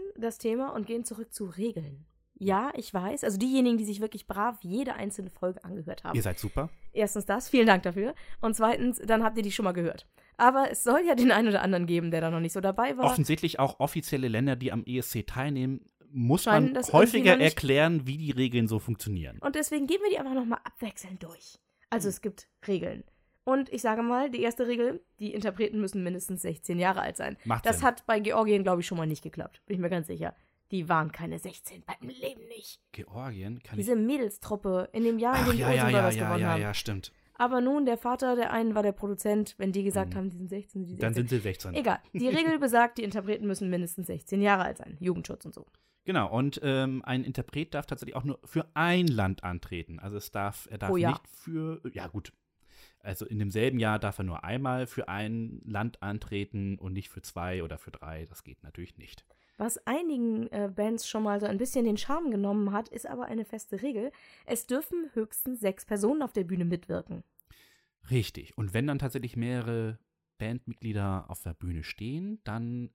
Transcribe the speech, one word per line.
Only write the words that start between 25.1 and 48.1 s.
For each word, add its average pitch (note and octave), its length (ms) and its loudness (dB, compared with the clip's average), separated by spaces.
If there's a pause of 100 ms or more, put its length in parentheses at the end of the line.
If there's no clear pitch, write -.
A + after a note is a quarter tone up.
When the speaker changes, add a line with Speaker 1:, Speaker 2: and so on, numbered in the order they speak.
Speaker 1:
die G#3 140 -6
Interpreten G#3 460 -2
müssen F#3+ 240 -2
mindestens F3+ 380 -4
sechzehn F3 380 -4
Jahre F#3+ 220 2
alt - 140 -4
sein. - 300 -6
Speaker 2:
Macht - 200 0
Speaker 1:
Das A3+ 120 4
Speaker 2:
Sinn. - 80 2
Speaker 1:
hat B3 200 2
bei A3 140 4
Georgien, G#3 440 4
glaub F#3 160 2
ich, E3+ 80 -4
schon F3+ 100 -4
mal D#3+ 100 0
nicht D#3 160 -4
geklappt. - 420 -10
Bin G3+ 100 -6
ich F3+ 60 -2
mir F3 80 0
ganz E3+ 180 -2
sicher. E3 280 -6 (360)
Die F3 180 -4
waren D#3 220 2
keine E3 260 -10
sechzehn, - 480 -14
beim - 240 -12
Leben A4+ 380 -10
nicht. - 340 -18 (120)
Speaker 2:
Georgien? A2+ 680 -10
Kann - 160 -10
Speaker 1:
Diese G#3 160 2
Speaker 2:
ich A3+ 60 4
Speaker 1:
Mädelstruppe G#3 920 -2
in A3+ 120 -2
dem A#3 160 2
Jahr, A#3+ 160 2
in C4 60 4
Speaker 2:
Ach, B3 80 4
Speaker 1:
dem - 20 4
die A#3 80 2
Speaker 2:
ja, B3 120 2
ja, - 120 4
Speaker 1:
Olsen - 100 4
Speaker 2:
ja, - 60 8
Speaker 1:
Brothers - 160 4
Speaker 2:
ja, A2 100 0
Speaker 1:
gewonnen - 160 0
Speaker 2:
ja, F3 80 2
Speaker 1:
haben. E3 120 2
Speaker 2:
ja, G#2 120 -2
stimmt. G2+ 400 -6 (220)
Speaker 1:
Aber B3 260 2
nun, C#4 240 4
der A#3 120 2
Vater B3 380 0
der A#3+ 160 0
einen A3+ 220 2
war G#3+ 80 2
der G#3 120 4
Produzent. G#3 640 -2
Wenn G3 120 0
die F#3+ 120 0
gesagt F#3+ 300 0
Speaker 2:
Mhm. G3 40 -4
Speaker 1:
haben, F#3+ 140 -4
die F3 60 -12
sind F3+ 120 -10
sechzehn, G3 320 -8
die F3 100 -8
sind G#2+ 120 -4
Speaker 2:
Dann A2+ 100 0
Speaker 1:
sechzehn. A#2+ 160 0
Speaker 2:
sind B2 80 2
sie G#2+ 60 -2
sechzehn. F#2+ 320 -6
Speaker 1:
Egal. B3 240 0 (140)
Die B3 140 0
Speaker 2:
<laughs> D#4+ 280 2
Speaker 1:
Regel - 20 0
besagt, A#3+ 400 4
die A#3 60 -6
Interpreten G#3 420 -4
müssen G3 240 -2
mindestens F3 380 -4
sechzehn F#3+ 340 -2
Jahre G3+ 220 4
alt - 140 -4
sein. - 220 -16
Jugendschutz E3+ 460 -4
und - 80 -14
so. - 140 -18 (380)
Speaker 2:
Genau. D3+ 300 0
Und, C#3 280 0
ähm, C3+ 420 0
ein B2+ 180 -2
Interpret C#3+ 520 -6
darf C#3+ 100 -4
tatsächlich - 300 -10